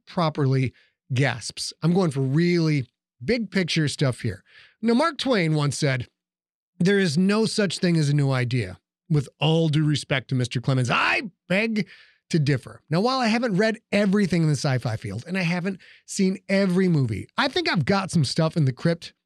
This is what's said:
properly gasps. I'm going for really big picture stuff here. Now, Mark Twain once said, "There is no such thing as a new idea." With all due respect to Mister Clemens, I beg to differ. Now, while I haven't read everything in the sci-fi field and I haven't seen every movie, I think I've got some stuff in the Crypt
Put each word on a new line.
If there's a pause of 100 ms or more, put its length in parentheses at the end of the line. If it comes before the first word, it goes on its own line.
properly (400)
gasps.
I'm
going
for
really (380)
big
picture
stuff
here. (400)
Now,
Mark
Twain
once
said, (680)
"There
is
no
such
thing
as
a
new
idea." (320)
With (120)
all
due
respect
to
Mister
Clemens,
I (260)
beg (420)
to
differ. (120)
Now,
while
I
haven't
read (120)
everything
in
the
sci-fi
field
and
I
haven't (260)
seen (100)
every
movie, (120)
I
think
I've
got
some
stuff
in
the
Crypt (120)